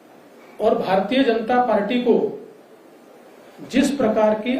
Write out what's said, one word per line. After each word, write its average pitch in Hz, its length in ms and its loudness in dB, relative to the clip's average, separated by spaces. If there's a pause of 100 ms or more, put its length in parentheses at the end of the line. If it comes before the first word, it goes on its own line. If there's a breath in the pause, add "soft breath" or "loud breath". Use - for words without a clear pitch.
(600)
और 220 180 2
भारतीय 196 460 0
जनता 233 420 0
पार्टी 220 340 0
को 240 140 2 (1500)
जिस 277 240 2
प्रकार 214 440 0
की 247 240 -4